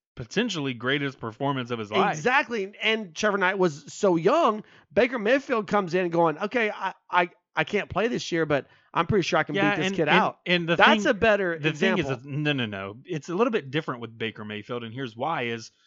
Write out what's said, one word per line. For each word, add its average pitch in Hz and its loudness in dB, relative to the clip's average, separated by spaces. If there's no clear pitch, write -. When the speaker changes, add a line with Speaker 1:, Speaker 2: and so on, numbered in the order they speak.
Speaker 1:
potentially 151 -4
greatest 131 -2
performance 123 -4
of 117 -4
his 104 -8
life. 190 2
Speaker 2:
Exactly. 220 -2
And 214 -2
Trevor 208 0
Knight 190 2
was 170 0
so 190 2
young. 214 2
Baker 233 2
Mayfield 233 0
comes 190 0
in 180 2
going, 165 4
"Okay, 208 0
I, 190 -6
I, 180 2
I 156 2
can't 175 -2
play 202 -2
this - -4
year, 165 2
but 147 0
I'm 170 2
pretty 196 2
sure 165 2
I 156 2
can 151 -6
Speaker 1:
Yeah, 196 2
Speaker 2:
beat 202 0
this 165 0
Speaker 1:
and, 196 -2
Speaker 2:
kid 160 0
Speaker 1:
and, 165 4
Speaker 2:
out." 190 2
Speaker 1:
and 175 0
the 170 2
Speaker 2:
That's 214 6
Speaker 1:
thing, 294 2
Speaker 2:
a - 4
better 202 2
Speaker 1:
the 151 0
Speaker 2:
example. 175 0
Speaker 1:
thing 131 -2
is, 127 -18
no, 147 -2
no, 127 0
no. 101 -8
It's 170 -8
a 165 -6
little 233 2
bit 147 -4
different 139 -4
with 113 -12
Baker 110 -6
Mayfield, 107 -8
and 113 -12
here's 123 -10
why, 139 -4
is 117 -6